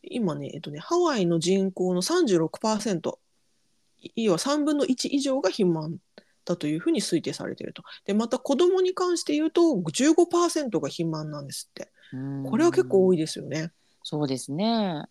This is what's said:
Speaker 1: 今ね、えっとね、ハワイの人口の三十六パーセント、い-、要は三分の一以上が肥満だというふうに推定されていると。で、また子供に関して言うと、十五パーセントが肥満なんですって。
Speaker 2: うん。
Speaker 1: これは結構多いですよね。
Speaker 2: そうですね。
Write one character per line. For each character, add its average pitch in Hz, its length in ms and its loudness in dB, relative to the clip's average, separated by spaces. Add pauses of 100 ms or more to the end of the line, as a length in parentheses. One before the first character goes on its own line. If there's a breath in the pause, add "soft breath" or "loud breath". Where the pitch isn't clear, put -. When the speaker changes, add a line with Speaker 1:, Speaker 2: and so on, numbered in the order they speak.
(100)
Speaker 1:
今 196 240 -2
ね、 143 200 -8
え - 40 -10
っ - 20 -10
と 165 100 -12
ね、 147 80 -12
ハ 339 200 -2
ワ 330 180 2
イ 185 100 2
の 170 120 2
人 190 340 2
口 185 220 -2
の 180 80 0
三 330 240 2
十 185 120 4
六 160 200 -2
パ 220 160 0
ー 208 60 -2
セ 214 120 -2
ン 170 80 -2
ト、 - 180 -6 (800)
い-、 - 240 -6
要 208 80 4
は 160 60 2
三 294 260 0
分 294 120 2
の 285 80 2
一 - 220 -2
以 277 140 0
上 269 200 -2
が 370 100 2
肥 226 140 0
満 160 340 0 (460 soft breath)
だ 175 120 -2
と 151 100 -6
い 151 100 -2
う 170 40 -4
ふ - 80 -2
う - 20 2
に 294 100 2
推 175 220 0
定 - 100 -6
さ - 140 -8
れ - 100 -6
て - 80 -12
い - 20 -10
る - 60 -12
と。 - 100 -18 (220 loud breath)
で、 202 100 -2
ま 220 140 2
た 247 100 -2
子 - 180 0
供 359 240 4
に 370 140 0
関 359 240 0
し - 60 -6
て - 100 -2
言 302 120 0
う 320 40 0
と、 320 320 4 (100)
十 285 200 4
五 339 140 6
パ 349 200 2
ー 330 40 0
セ 311 120 -2
ン 254 80 -4
ト 160 100 0
が 139 80 -4
肥 165 160 -4
満 156 260 -4
な 147 120 -10
ん 139 40 -12
で 139 60 -14
す - 180 -12
っ - 40 -20
て。 - 160 -14 (220 soft breath)
Speaker 2:
う 127 40 -10
ん。 139 280 -6
Speaker 1:
こ 135 120 -2
れ 302 80 4
は 349 60 6
結 370 140 2
構 190 220 4
多 185 80 6
い - 20 2
で 156 100 0
す - 120 -8
よ 151 80 -12
ね。 160 260 -4 (300)
Speaker 2:
そ 151 200 -4
う 143 60 0
で 131 100 -2
す 131 140 -10
ね。 202 580 -2